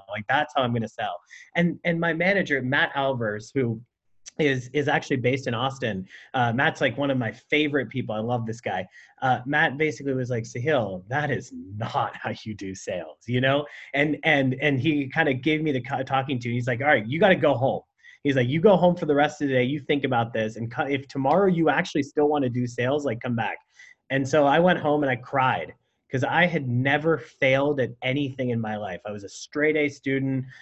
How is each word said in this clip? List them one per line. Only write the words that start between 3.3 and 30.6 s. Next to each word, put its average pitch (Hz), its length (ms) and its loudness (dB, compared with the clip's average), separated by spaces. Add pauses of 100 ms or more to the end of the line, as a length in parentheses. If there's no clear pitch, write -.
who 117 280 -2 (580)
is, 135 320 0
is 143 160 0
actually 147 300 0
based 127 300 -2
in 120 80 -2
Austin. 117 500 -4 (300)
Uh, 120 180 2
Matt's, 143 260 0
like, 131 160 0
one 139 140 -2
of 135 80 0
my 113 140 -2
favorite 147 580 0
people. 120 240 -6
I 107 60 -2
love 117 260 -2
this 113 160 -8
guy. 95 260 -4 (360)
Uh, 127 240 2
Matt 147 320 0
basically 143 340 -2
was 127 160 -2
like, 117 140 -2
"Sahil, 113 640 -2
that 147 220 -2
is - 200 -6 (240)
not 110 400 -4
how - 160 -6 (120)
you 110 100 -10
do 98 220 -10
sales," 90 420 -8 (100)
you 123 140 0
know? 139 240 2 (300)
And, 147 280 2
and, 135 380 2
and 139 180 2
he 143 300 0
kinda 156 240 2
gave 156 300 0
me 156 80 0
the 127 100 -2
co-, 127 220 -4
talking 131 360 -2
to, 120 120 -6
he's 123 160 -2
like, 120 140 -2
"All 135 60 0
right, 127 200 2
you 147 120 -2
gotta 190 160 6
go 143 200 2
home." 135 260 0 (420)
He's 139 120 2
like, 123 120 2
"You 160 140 0
go 202 160 8
home 175 180 4
for 170 120 -6
the 147 80 4
rest 147 260 2
of 143 60 0
the 135 80 2
day. 123 80 4
You 139 160 -2
think 143 240 0
about 120 300 0
this. 110 220 -2
And 113 160 -6
co-, 156 120 -2
if 135 240 -4
tomorrow 151 400 2
you 165 220 4
actually 151 340 0
still 147 260 2
wanna 143 200 2
do 123 180 -2
sales, 127 380 -2
like, 120 160 -2
come 123 140 -2
back." 104 220 -4 (540)
And 135 160 2
so 151 180 4
I 143 140 6
went 175 180 6
home 151 240 2
and 139 80 0
I 127 60 0
cried 120 580 -2 (360)
'cause 127 140 -2
I 143 220 4
had 156 240 -2
never 147 480 2
failed 139 640 2
at 117 100 -2 (100)
anything 131 500 -2
in 117 100 -2
my 107 160 -4
life. 101 280 -8
I 110 60 -8
was 101 140 -10
a 95 40 -14
straight 151 460 -2
A 147 140 0
student, 135 560 -4 (160)